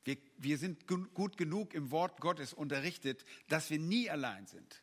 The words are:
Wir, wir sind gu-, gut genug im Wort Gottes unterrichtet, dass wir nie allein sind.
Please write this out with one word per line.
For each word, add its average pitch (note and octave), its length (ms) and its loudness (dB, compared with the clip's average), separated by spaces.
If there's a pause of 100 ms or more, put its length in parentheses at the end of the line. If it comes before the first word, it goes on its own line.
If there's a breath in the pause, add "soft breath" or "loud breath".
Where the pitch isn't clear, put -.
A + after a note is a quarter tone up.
Wir, C3+ 120 -2 (200)
wir C#3+ 220 2
sind F3 280 -4
gu-, F3+ 280 0
gut F#3+ 220 0
genug F3+ 380 0
im C#3+ 160 -2
Wort E3+ 300 2
Gottes D#3 320 0
unterrichtet, C#3 720 -2 (240 loud breath)
dass D3+ 220 2
wir D3+ 80 2
nie G3 320 2
allein A#2 360 -2
sind. - 360 -18